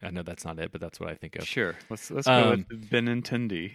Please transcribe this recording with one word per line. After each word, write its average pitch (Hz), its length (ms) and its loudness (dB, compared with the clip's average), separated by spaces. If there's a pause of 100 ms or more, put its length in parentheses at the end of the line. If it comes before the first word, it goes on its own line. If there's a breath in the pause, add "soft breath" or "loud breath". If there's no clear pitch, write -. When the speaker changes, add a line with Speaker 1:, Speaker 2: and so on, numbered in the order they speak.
Speaker 1:
I 90 80 -8
know 87 120 -6
that's 82 200 -10
not 82 160 -8
it, 82 140 -6
but 82 80 -10
that's 85 180 -10
what 87 100 -8
I 80 60 -8
think - 220 -12
of. - 100 -8
Speaker 2:
Sure. 95 280 -2 (140)
Let's, 110 220 -12
let's 139 160 -2
go 120 260 8
Speaker 1:
Um, 98 160 0
Speaker 2:
with 110 200 -12
Benintendi. 120 840 0